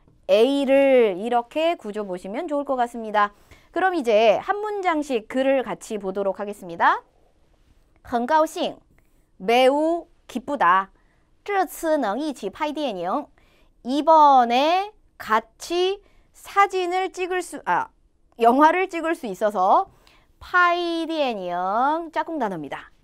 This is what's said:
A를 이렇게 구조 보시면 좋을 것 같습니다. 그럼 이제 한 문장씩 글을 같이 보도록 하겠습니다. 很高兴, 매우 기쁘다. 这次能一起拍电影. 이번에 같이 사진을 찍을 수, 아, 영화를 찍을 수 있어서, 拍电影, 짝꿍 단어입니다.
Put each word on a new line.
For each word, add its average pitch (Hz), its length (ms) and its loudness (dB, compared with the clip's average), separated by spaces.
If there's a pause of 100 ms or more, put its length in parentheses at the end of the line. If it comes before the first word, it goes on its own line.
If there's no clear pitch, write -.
(300)
A를 262 880 4
이렇게 240 560 -2
구조 214 320 -10
보시면 196 420 -8
좋을 285 160 -4
것 277 120 -4
같습니다. 220 560 -2 (400)
그럼 370 220 0
이제 226 420 4
한 403 220 -4
문장씩 339 680 -4
글을 262 340 0
같이 208 360 -10
보도록 196 420 -4
하겠습니다. 202 640 -2 (1000)
很高兴, 302 760 -2 (580)
매우 277 680 2 (220)
기쁘다. 190 640 0 (540)
这次能一起拍电影. 285 1800 -4 (560)
이번에 294 1080 4 (260)
같이 359 840 -4 (320)
사진을 370 800 -2
찍을 359 300 -4
수, 302 240 -12
아, 165 220 0 (500)
영화를 302 500 4
찍을 330 260 -4
수 330 120 -12
있어서, 208 640 0 (500)
拍电影, 294 1700 -2
짝꿍 320 260 -6
단어입니다. 185 520 -8 (140)